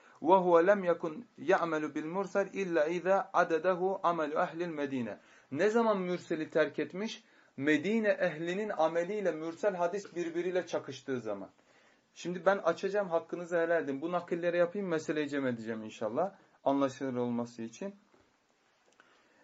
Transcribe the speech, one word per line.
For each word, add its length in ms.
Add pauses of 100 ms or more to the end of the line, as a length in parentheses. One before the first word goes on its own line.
(220)
ve 120
huve 340
lem 160
yekun 420 (120)
ya'melu 580
bil 100
mursel 480
illa 320
iza 480
adadehu 680
amelu 300
ehlil 340
Medine." 520 (320)
Ne 180
zaman 320
mürseli 480
terk 300
etmiş? 440 (340)
Medine 520
ehlinin 600
ameliyle 640
mürsel 440
hadis 400
birbiriyle 520
çakıştığı 520
zaman. 300 (640)
Şimdi 300
ben 120
açacağım, 520
hakkınızı 480
helal 260
edin. 180
Bu 100
nakilleri 460
yapayım, 300
meseleyi 420
cem 180
edeceğim 360
inşallah. 520 (280)
Anlaşılır 520
olması 460
için. 340 (1500)